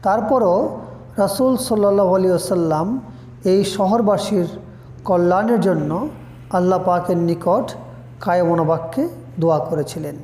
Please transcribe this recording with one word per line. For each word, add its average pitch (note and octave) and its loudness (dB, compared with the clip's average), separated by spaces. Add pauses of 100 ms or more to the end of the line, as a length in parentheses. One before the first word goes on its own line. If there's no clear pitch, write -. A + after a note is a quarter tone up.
তারপরও G#3+ 2 (640)
রাসূল B3+ 2 (160)
সাল্লাল্লাহু G3+ 4
আলাইহি F#3 4
ওয়াসাল্লাম E3 0 (680)
এই G3 4 (140)
শহরবাসীর G3 2 (560)
কল্যাণের F#3 2
জন্য D#3 0 (680)
আল্লাহ F3+ 4
পাকের F3 2 (100)
নিকট F3 0 (540)
কায়মনোবাক্যে E3+ 0 (340)
দোয়া E3 2 (100)
করেছিলেন। D3 -6